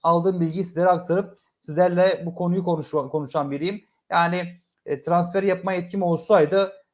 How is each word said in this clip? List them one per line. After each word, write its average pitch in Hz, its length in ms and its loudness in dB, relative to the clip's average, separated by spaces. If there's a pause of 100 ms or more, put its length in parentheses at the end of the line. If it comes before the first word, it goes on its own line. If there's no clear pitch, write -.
Aldığım 170 380 2
bilgiyi 165 240 -2
sizlere 175 240 0
aktarıp 175 500 0 (220)
sizlerle 180 640 2
bu 170 80 -8
konuyu 180 300 -2
konuş-, 160 260 -2
konuşan 143 600 -4
biriyim. 175 340 -6 (260)
Yani, 175 500 0 (260)
e, 143 160 -6
transfer 175 400 0
yapma 185 300 -2
yetkim 180 300 -4
olsaydı 180 720 2 (220)